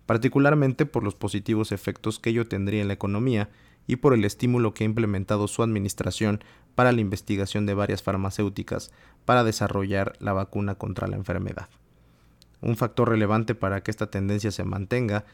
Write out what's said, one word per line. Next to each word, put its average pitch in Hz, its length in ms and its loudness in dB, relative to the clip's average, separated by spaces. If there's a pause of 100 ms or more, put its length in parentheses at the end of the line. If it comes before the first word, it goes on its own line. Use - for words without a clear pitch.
particularmente 139 800 4
por 123 160 -4
los 101 100 -2
positivos 107 580 -2
efectos 104 460 -4
que - 140 -2
ello 117 160 0
tendría 101 340 -2
en 101 60 0
la 101 80 -2
economía 104 560 0 (340)
y 127 120 -2
por 135 180 6
el 107 100 4
estímulo 120 480 0
que - 100 -4
ha - 20 2
implementado 104 640 0
su - 140 -2
administración 107 800 -2 (300)
para 123 180 4
la 117 100 4
investigación 101 640 -2
de 101 80 0
varias 101 260 0
farmacéuticas 98 880 -4 (340)
para 123 180 6
desarrollar 101 760 0
la 101 160 -2
vacuna 98 400 -2
contra 98 340 -6
la 98 100 -4
enfermedad. 95 520 -6 (920)
Un 117 140 0
factor 117 340 0
relevante 110 440 2
para 98 300 -2
que - 80 -4
esta 104 180 -6
tendencia 101 400 -2
se 98 140 -4
mantenga 101 720 -2